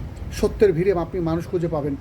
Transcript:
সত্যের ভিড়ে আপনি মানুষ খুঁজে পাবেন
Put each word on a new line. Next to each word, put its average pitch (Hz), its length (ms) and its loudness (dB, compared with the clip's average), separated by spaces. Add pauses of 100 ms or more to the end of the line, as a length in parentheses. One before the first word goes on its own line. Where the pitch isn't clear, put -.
(340)
সত্যের 202 400 4
ভিড়ে 185 200 2
আপনি 175 280 -2
মানুষ 165 260 -2
খুঁজে 170 200 -2
পাবেন 147 340 -2